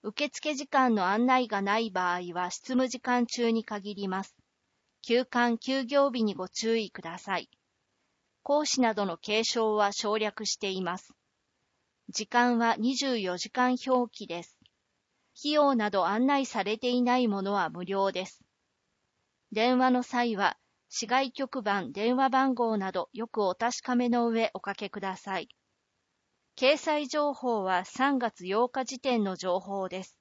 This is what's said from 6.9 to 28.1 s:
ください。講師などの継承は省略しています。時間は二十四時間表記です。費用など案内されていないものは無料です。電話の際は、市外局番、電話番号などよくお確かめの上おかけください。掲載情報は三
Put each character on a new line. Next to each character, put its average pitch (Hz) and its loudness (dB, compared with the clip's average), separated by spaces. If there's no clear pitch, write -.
く - -12
だ 170 -10
さ 185 -4
い。 - -8
講 294 2
師 262 2
な 226 4
ど 202 0
の 170 -4
継 214 0
承 220 0
は 208 4
省 214 -2
略 214 -4
し - -4
て 202 -4
い 190 -4
ま 180 -4
す。 - -20
時 208 -6
間 240 4
は 233 2
二 247 0
十 262 0
四 180 -2
時 214 -8
間 254 0
表 247 2
記 - -14
で 170 -8
す。 - -20
費 294 -2
用 285 6
な 214 2
ど 190 2
案 220 2
内 277 4
さ 208 -4
れ 208 0
て 247 -2
い 247 2
な 247 4
い 254 4
も 196 0
の 196 -2
は 170 0
無 175 -8
料 196 0
で 185 -6
す。 - -20
電 240 2
話 254 4
の 247 2
際 240 -2
は、 190 0
市 - -6
外 254 0
局 262 -6
番、 196 -2
電 233 0
話 269 2
番 262 2
号 233 0
な 190 -2
ど 180 -4
よ 226 -8
く 208 0
お 185 2
確 240 -2
か 254 -2
め 247 4
の 233 2
上 226 0
お 208 -8
か 202 -6
け 196 -8
く 208 -10
だ 190 -6
さ 190 -8
い。 160 -8
掲 277 4
載 302 -2
情 294 0
報 233 -2
は 185 0
三 269 0